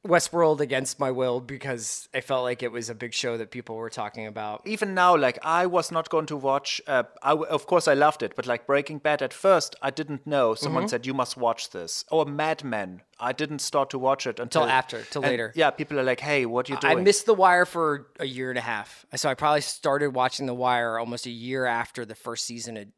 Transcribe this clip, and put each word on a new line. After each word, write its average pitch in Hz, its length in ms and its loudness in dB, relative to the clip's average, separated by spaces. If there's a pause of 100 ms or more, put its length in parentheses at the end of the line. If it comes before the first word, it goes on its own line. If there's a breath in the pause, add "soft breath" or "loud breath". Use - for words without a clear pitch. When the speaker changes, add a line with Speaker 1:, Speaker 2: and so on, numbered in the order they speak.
Speaker 1:
Westworld 165 540 4
against 135 400 -2
my 139 100 0
will 127 320 0
because 127 720 -8
I 131 80 -2
felt 131 220 -2
like 123 180 -4
it 123 100 -4
was 117 200 -8
a - 20 -8
big 113 180 -10
show 117 260 -4
that 110 120 -8
people 117 260 -12
were 113 140 -10
talking 110 380 -8
about. 107 360 -8
Speaker 2:
Even 202 300 -4
now, 180 220 8
like, 131 280 2
I 170 220 2
was 175 260 0
not 165 200 -4
going 156 160 0
to 151 100 -6
watch, 139 480 -2
uh, 127 200 2 (180)
I 135 80 2
w-, 156 180 0
of 151 160 -2
course 175 220 4
I 147 80 6
loved 147 260 4
it, 107 140 -6
but, 127 100 -6
like, 120 220 -2
Breaking 143 320 0
Bad 147 240 0
at 131 100 -6
first, 185 480 2
I 139 80 -2
didn't 143 380 -6
know. 135 260 2
Someone 156 300 -2
Speaker 1:
Mm-hmm. 208 60 -4
Speaker 2:
said, 123 180 -4
"You 131 80 -4
must 127 220 -4
watch 117 340 -2
this." 87 400 -8
Or 156 120 2
Mad 147 400 -4
Men. 101 380 -6 (180)
I 120 120 -2
didn't 147 320 -6
start 139 260 0
to - 80 -6
watch 135 300 0
it 113 120 -6
until 123 220 2
Speaker 1:
Till 143 80 2
after, 127 400 2
till 143 140 -4
Speaker 2:
and, 139 80 2
Speaker 1:
later. 117 240 -2
Speaker 2:
yeah, 156 160 6
people 147 280 -4
are 131 40 2
like, 127 160 2
"Hey, 143 260 0
what 120 240 -2
are 139 40 -4
you 131 100 -4
Speaker 1:
I 156 100 6
Speaker 2:
doing?" 165 100 2
Speaker 1:
missed 196 220 4
The 226 80 6
Wire 180 320 6
for 156 400 -2 (140)
a 151 80 -4
year 131 240 -6
and 123 80 -2
a 117 140 -6
half. - 420 -10
So 143 120 -2
I 139 60 2
probably 151 280 2
started 143 520 0
watching 127 320 0
The 127 80 -4
Wire 120 460 0
almost 120 260 -6
a 123 60 -10
year 127 340 -4
after 120 400 -2
the 107 80 -16
first - 320 -10
season 117 300 -10
had 104 220 -14